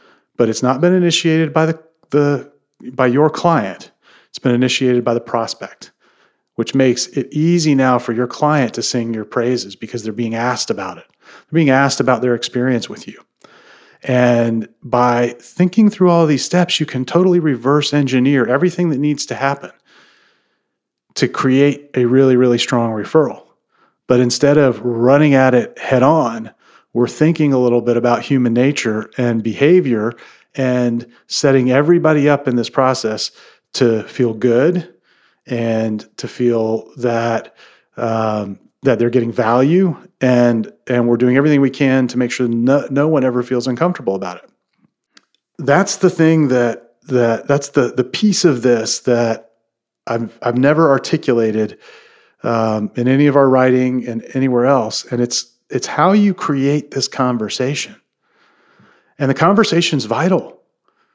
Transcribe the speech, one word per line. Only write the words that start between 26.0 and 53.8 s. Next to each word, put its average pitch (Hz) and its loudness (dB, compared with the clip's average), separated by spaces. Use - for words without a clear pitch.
on, 120 0
we're 120 0
thinking 156 0
a 131 0
little 120 2
bit 117 0
about 117 0
human 127 0
nature 120 -2
and 117 -2
behavior 120 0
and 123 -2
setting 135 2
everybody 147 2
up 143 0
in 123 0
this 117 -2
process 120 -2
to 113 2
feel 117 -2
good 127 0
and 113 -4
to 117 -10
feel 113 -2
that, 117 -4
um, 110 -4
that 123 2
they're 120 0
getting 117 -2
value, 135 2
and, 120 2
and 123 0
we're 120 2
doing 123 2
everything 143 4
we 135 2
can 131 0
to 120 -6
make 123 -2
sure 127 -2
no, 127 0
no 143 0
one 147 0
ever 123 -2
feels 123 -4
uncomfortable 127 -4
about 92 -8
it. - -20
That's 156 0
the 185 2
thing 160 2
that, 120 -2
that, 120 0
that's 139 -2
the, 123 0
the 123 -2
piece - 0
of 131 2
this 117 0
that 117 -2
I've, 117 -6
I've 120 -2
never 151 4
articulated, 113 0
um, 110 -2
in 123 -2
any 139 2
of 147 2
our 139 4
writing 127 2